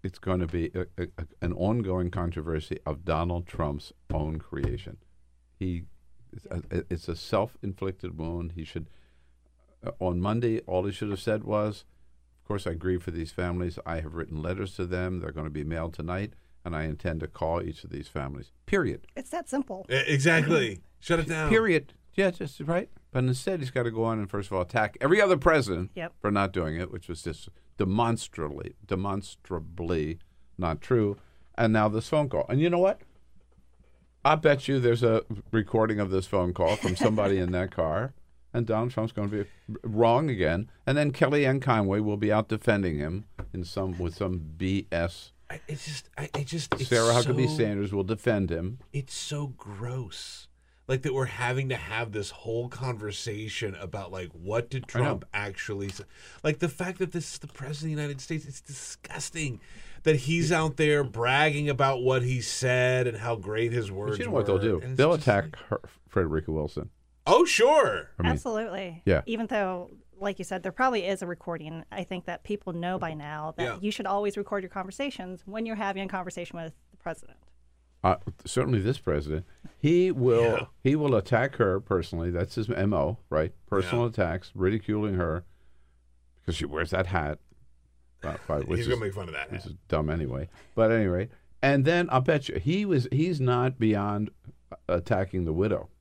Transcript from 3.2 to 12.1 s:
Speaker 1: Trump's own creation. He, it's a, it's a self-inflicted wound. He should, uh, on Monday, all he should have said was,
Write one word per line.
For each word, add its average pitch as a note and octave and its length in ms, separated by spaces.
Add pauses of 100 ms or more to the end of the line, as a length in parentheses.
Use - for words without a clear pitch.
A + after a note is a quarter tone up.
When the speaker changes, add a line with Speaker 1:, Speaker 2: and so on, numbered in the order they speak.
Speaker 1:
Trump's D2 440 (220)
own D#2 260
creation. C2+ 600 (600)
He, F2 260 (500)
it's - 160
a, - 400
it's E2+ 180
a E2+ 80
self-inflicted F#2+ 1000
wound. E2+ 340
He E2+ 120
should, D#2+ 260 (920)
uh, E2+ 180
on F2 200
Monday, A2+ 460
all F2+ 180
he G2+ 80
should G#2 160
have G2+ 100
said G#2+ 260
was, G#2+ 420 (560)